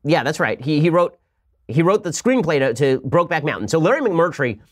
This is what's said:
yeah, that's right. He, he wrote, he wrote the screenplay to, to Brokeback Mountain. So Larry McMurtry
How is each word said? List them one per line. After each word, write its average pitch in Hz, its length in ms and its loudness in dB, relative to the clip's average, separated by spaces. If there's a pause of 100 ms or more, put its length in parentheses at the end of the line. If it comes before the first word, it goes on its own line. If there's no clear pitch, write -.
yeah, 143 220 0
that's 156 160 -4
right. 113 200 -2
He, 147 200 0
he 170 100 4
wrote, 175 260 0 (520)
he 131 140 0
wrote 202 200 2
the 175 80 -6
screenplay 156 480 0
to, 135 160 0
to 135 340 0
Brokeback 160 360 -2
Mountain. 107 240 -6
So 160 100 0
Larry 226 220 2
McMurtry 165 580 -2 (140)